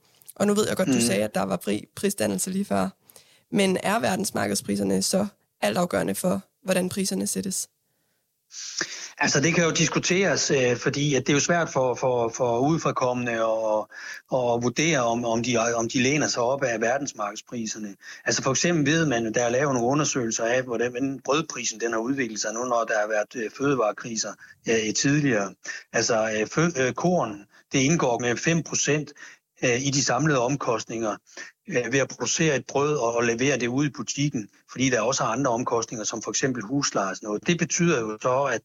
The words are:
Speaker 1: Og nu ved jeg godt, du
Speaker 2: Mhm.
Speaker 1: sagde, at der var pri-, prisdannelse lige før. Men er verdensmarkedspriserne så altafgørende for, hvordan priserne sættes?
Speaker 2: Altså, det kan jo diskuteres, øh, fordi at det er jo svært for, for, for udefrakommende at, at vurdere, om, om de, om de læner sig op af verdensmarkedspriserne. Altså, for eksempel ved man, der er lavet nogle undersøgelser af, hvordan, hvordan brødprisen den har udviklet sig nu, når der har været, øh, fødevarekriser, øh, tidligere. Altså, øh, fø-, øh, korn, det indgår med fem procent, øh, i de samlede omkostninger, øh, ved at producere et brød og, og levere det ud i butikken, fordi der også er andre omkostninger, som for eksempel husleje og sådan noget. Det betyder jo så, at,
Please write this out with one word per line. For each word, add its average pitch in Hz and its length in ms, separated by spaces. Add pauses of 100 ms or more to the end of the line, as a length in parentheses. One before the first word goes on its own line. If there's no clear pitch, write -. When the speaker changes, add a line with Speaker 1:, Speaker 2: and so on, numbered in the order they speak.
(360)
Speaker 1:
Og 202 120
nu 208 60
ved 208 140
jeg - 100
godt, 185 100
du 269 60
Speaker 2:
Mhm. 120 80
Speaker 1:
sagde, 214 220
at 214 120
der 190 80
var 190 140
pri-, - 380
prisdannelse - 540
lige 190 160
før. 196 240 (640)
Men 190 320
er 202 160
verdensmarkedspriserne 196 1000
så 196 260 (340)
altafgørende 190 540
for, 190 260 (220)
hvordan 190 260
priserne 196 380
sættes? 190 400 (1500)
Speaker 2:
Altså, 147 240
det 165 140
kan 170 80
jo 160 80
diskuteres, 165 800
øh, 123 260
fordi 143 380
at 123 120
det - 20
er 156 40
jo 143 60
svært 170 300
for, 127 260
for, 123 400
for 120 240
udefrakommende 127 720
at, 113 480 (540)
at 120 300
vurdere, 151 360
om, 117 260
om 117 180
de, 120 140 (180)
om 117 140
de 123 140
læner 131 240
sig 123 160
op 135 200
af 117 180
verdensmarkedspriserne. 110 1120 (300)
Altså, 117 180
for 135 80
eksempel 160 420
ved 165 120
man, 117 280
der 120 100
er 117 60
lavet 135 240
nogle 120 140
undersøgelser 127 560
af, 123 200
hvordan, 120 280
hvordan 135 340
brødprisen 131 540
den 117 120
har 113 80
udviklet 117 420
sig 107 120
nu, 120 100
når 123 200
der 113 160
har 104 80
været, 107 280 (100)
øh, 104 120
fødevarekriser, 113 760 (360)
øh, 110 240
tidligere. 135 600 (400)
Altså, 113 360 (100)
øh, 107 80
fø-, 156 400
øh, 120 60
korn, 123 520 (260)
det 143 80
indgår 135 400
med 120 180
fem 165 260
procent, 147 480 (520)
øh, 123 220
i 143 40
de 135 140
samlede 139 380
omkostninger, 113 760 (540)
øh, 117 240
ved 139 60
at 127 80
producere 147 480
et 120 120
brød 147 300
og, 117 180
og 120 80
levere 120 360
det 120 80
ud 131 180
i 143 40
butikken, 123 580 (240)
fordi 131 180
der 120 120
også 131 220
er 127 40
andre 123 240
omkostninger, 117 540
som 110 160
for 113 100
eksempel 123 320
husleje 120 460
og 90 60
sådan - 120
noget. 104 200
Det 175 100
betyder 170 420
jo 107 220
så, 131 220
at, 127 220